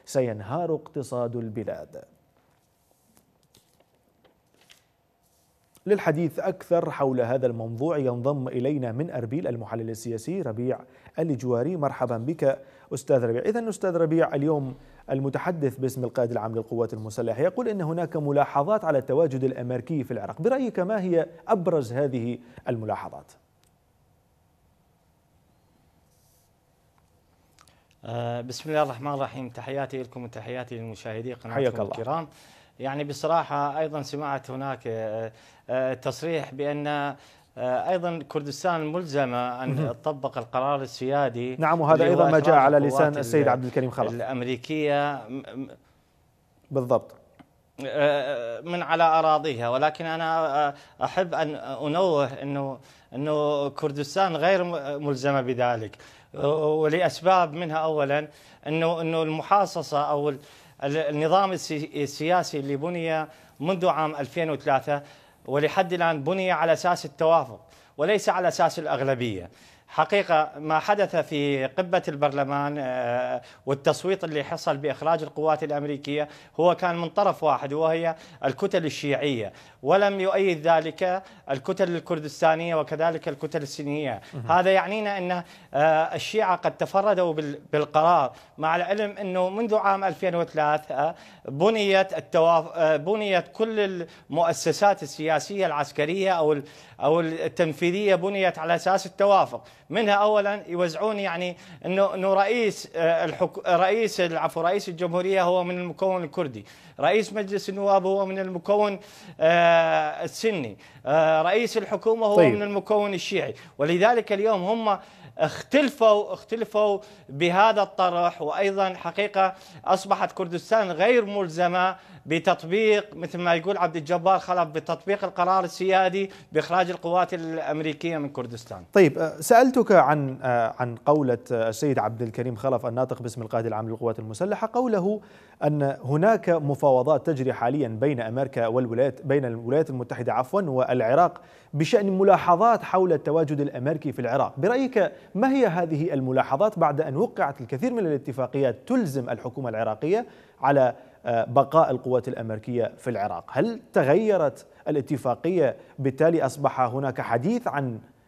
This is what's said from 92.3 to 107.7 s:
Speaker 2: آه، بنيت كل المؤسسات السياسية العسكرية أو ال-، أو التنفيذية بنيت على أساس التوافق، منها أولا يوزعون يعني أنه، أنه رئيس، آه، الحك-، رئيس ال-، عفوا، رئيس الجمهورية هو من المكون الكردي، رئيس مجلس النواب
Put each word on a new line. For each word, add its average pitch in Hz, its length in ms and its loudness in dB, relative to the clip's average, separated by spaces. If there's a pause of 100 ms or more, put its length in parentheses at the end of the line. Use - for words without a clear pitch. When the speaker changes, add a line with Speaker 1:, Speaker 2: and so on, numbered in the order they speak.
Speaker 2:
آه، 160 220 4
بنيت 185 560 0
كل 202 540 -2 (240)
المؤسسات 170 720 2
السياسية 156 640 -2
العسكرية 156 680 0
أو 156 200 4
ال-، 143 100 0 (380)
أو 156 200 4
التنفيذية 165 920 0
بنيت 185 440 0
على 165 160 0
أساس 185 320 0
التوافق، 180 580 2 (260)
منها 208 240 2
أولا 202 540 2
يوزعون 180 500 -2
يعني 180 380 -4 (300)
أنه، 190 280 2
أنه 190 200 0
رئيس، 208 640 0
آه، 165 280 2
الحك-، 165 440 -4
رئيس 190 520 2
ال-، 170 160 0
عفوا، 160 260 -2
رئيس 196 260 0
الجمهورية 180 540 0
هو 180 220 2
من 180 140 -4
المكون 180 460 -2
الكردي، 139 420 -6 (340)
رئيس 190 320 2
مجلس 196 360 -6
النواب 196 380 2